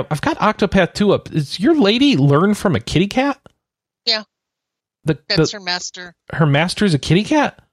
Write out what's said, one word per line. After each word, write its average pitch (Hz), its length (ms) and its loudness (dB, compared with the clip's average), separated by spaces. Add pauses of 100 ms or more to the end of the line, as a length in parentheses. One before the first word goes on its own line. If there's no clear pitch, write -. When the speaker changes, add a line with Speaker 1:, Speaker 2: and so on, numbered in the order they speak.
(100)
Speaker 1:
I've 151 100 -6
got 311 180 -4
Octopath 196 560 0
two 208 180 2
up. - 200 -2
Is 151 280 -6
your 285 140 4
lady 247 420 2
learn 147 380 4
from 190 200 -2
a 117 60 0
kitty 190 280 -2
cat? 269 320 -2 (680)
Speaker 2:
Yeah. 220 180 -2 (800)
Speaker 1:
The, 151 140 -2 (100)
Speaker 2:
That's 165 220 0
Speaker 1:
the 214 80 -14
Speaker 2:
her 196 40 -18
master. 180 520 -10 (180)
Speaker 1:
her 165 140 0
master 151 380 0
is 185 100 2
a 135 40 0
kitty 185 260 0
cat? 294 360 -2 (120)